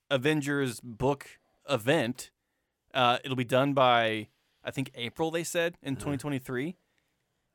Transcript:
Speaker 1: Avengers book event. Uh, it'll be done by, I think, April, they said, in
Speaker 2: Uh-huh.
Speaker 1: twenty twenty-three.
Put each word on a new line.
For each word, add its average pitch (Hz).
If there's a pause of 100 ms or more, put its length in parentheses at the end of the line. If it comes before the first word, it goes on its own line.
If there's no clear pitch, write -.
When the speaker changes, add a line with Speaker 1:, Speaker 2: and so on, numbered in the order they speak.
(100)
Speaker 1:
Avengers 143
book 123 (300)
event. 127 (640)
Uh, 123
it'll 131
be 127
done 131
by, 117 (360)
I -
think, 131
April, 123
they 165
said, 170
in 139
Speaker 2:
Uh-huh. -
Speaker 1:
twenty 143
twenty-three. 135 (800)